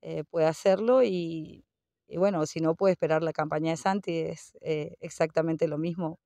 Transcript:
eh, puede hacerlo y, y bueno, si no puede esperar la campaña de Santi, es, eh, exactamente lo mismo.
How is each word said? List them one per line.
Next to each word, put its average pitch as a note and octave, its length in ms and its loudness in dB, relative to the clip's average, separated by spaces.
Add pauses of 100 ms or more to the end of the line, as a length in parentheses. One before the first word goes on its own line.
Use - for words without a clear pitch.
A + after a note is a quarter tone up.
eh, D#3+ 260 -6
puede D#3+ 180 2
hacerlo G#3 580 4
y, E3 600 -4 (440)
y - 80 -10
bueno, F3+ 300 2
si - 140 -6
no D#3+ 140 2
puede F#3+ 180 4
esperar D#3+ 300 0
la E3 100 -2
campaña D#3 380 -2
de E3 60 -2
Santi, F#3+ 420 -2
es, D#3+ 420 -8
eh, D#3+ 400 -6
exactamente D#3+ 680 0
lo D3 100 -4
mismo. E3+ 480 -4